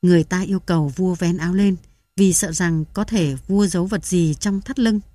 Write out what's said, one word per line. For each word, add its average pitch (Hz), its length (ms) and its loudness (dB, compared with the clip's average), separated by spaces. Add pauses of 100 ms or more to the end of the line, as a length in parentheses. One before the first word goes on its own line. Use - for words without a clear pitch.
Người 175 220 6
ta 185 160 -2
yêu 190 200 -4
cầu 160 280 0
vua 180 260 -2
vén 170 220 -2
áo 170 180 -4
lên, 196 220 2 (400)
vì 190 160 4
sợ 165 200 -2
rằng 165 400 0
có 196 120 -4
thể 156 320 -2 (100)
vua 202 200 2
giấu 175 200 -2
vật 190 180 -6
gì 165 300 0
trong 196 260 -4
thắt 262 180 -10
lưng. 226 220 2 (140)